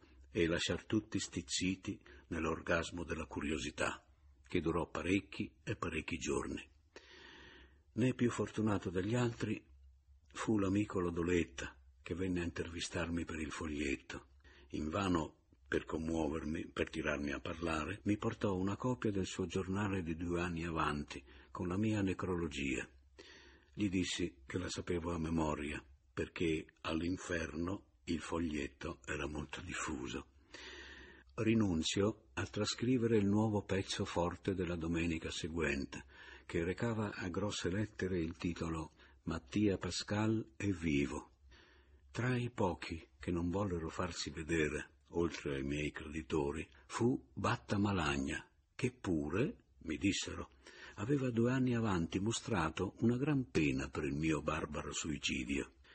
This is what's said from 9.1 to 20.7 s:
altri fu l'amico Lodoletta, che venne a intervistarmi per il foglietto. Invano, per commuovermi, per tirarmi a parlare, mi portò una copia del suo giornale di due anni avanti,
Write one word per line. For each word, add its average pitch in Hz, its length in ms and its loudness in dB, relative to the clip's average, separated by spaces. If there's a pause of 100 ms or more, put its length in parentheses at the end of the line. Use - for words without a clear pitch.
altri 117 440 0 (720)
fu 110 260 2
l'amico 98 420 2
Lodoletta, 87 760 0 (240)
che - 140 -6
venne 90 280 0
a - 20 0
intervistarmi 85 800 -2
per 80 160 -6
il 73 100 -4
foglietto. 73 760 -4 (440)
Invano, 80 640 2 (320)
per - 180 2
commuovermi, 80 840 0
per - 240 -2
tirarmi 73 420 -2
a - 80 -4
parlare, 82 640 -4
mi 104 120 4
portò 107 400 0
una 98 200 0
copia 123 360 0
del 95 140 0
suo 92 200 -2
giornale 95 560 0
di 82 140 -2
due 87 240 0
anni 85 240 0
avanti, 76 580 -2 (280)